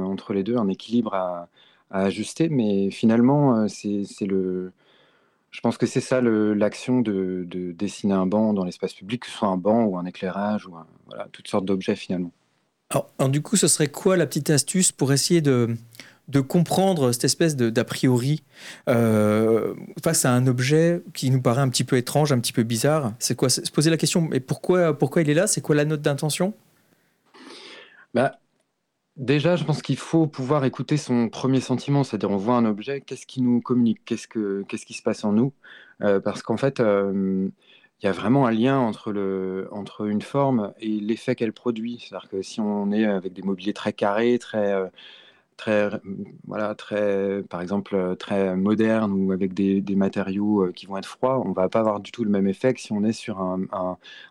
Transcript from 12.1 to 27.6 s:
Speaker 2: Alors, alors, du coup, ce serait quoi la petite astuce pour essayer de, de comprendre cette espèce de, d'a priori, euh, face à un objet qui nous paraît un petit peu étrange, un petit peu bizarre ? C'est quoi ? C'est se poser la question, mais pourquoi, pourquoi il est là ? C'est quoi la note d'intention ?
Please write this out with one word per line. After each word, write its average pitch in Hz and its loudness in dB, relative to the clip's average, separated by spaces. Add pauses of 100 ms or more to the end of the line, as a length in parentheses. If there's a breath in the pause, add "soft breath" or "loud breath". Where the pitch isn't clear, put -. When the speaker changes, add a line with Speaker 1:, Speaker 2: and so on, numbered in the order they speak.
Speaker 2:
Alors, - -4
alors, 135 2
du 147 0
coup, - -2
ce 175 4
serait 147 2
quoi 190 2
la 165 4
petite 143 -2
astuce 170 2
pour 139 2
essayer 165 4
de, 120 4 (520 loud breath)
de 139 2
comprendre 170 2
cette - 0
espèce 151 2
de, 120 2
d'a 113 2
priori, 131 2 (480 loud breath)
euh, 110 4 (280)
face 165 0
à 127 4
un 127 4
objet 151 2 (100)
qui 135 -2
nous 131 4
paraît 123 2
un 135 2
petit 127 0
peu 127 2
étrange, 147 2
un 123 4
petit - -4
peu 123 2
bizarre ? 120 0
C'est - -2
quoi ? 131 2
C'est - 0
se - -8
poser 160 2
la 160 4
question, 165 0
mais 135 0
pourquoi, 170 2
pourquoi 156 0
il 151 2
est 147 2
là ? 185 4
C'est 160 0
quoi 156 0
la 147 4
note 151 -2
d'intention ? 151 -2 (1600 loud breath)